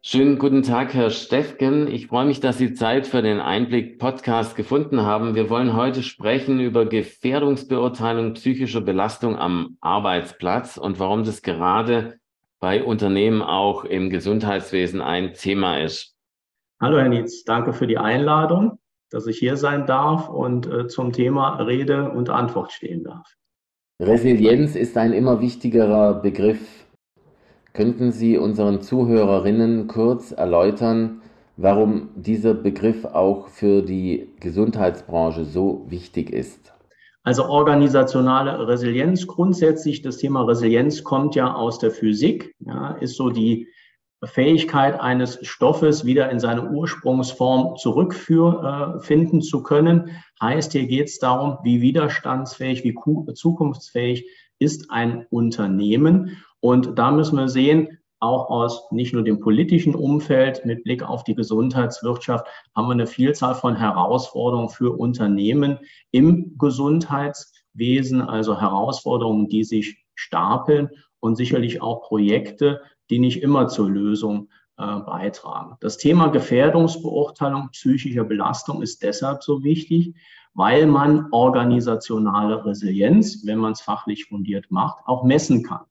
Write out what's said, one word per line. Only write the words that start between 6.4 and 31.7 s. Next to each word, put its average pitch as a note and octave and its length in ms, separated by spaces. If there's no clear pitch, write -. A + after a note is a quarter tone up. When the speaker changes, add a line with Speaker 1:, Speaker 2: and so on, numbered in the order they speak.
Speaker 1:
über A#2 240
Gefährdungsbeurteilung A#2+ 1500
psychischer B2+ 440
Belastung G2+ 580
am F2 440
Arbeitsplatz F#2 960
und F#2 240
warum G#2+ 240
das G#2+ 160
gerade G#2+ 760
bei F#2+ 240
Unternehmen G#2 560
auch F#2+ 420
im F#2+ 260
Gesundheitswesen F#2+ 920
ein F2 320
Thema F#2+ 480
ist. - 340
Speaker 2:
Hallo, C#3 200
Herr C3 100
Nietz. - 340
Danke A#2 300
für C3 140
die A2 100
Einladung, D#3 840
dass A2+ 180
ich A2+ 120
hier C3 180
sein C#3+ 300
darf D3+ 420
und, B2 380
äh, B2 200
zum B2 240
Thema C3 460
Rede C#3 540
und B2 180
Antwort A#2+ 420
stehen - 320
darf. - 320
Speaker 1:
Resilienz A#2 760
ist A#2 180
ein A2+ 160
immer A#2 300
wichtigerer G#2+ 720
Begriff. G2+ 480
Könnten A#2+ 380
Sie A2+ 280
unseren G2+ 420
Zuhörerinnen A2+ 1040
kurz A#2 460
erläutern, G#2+ 880
warum G2+ 580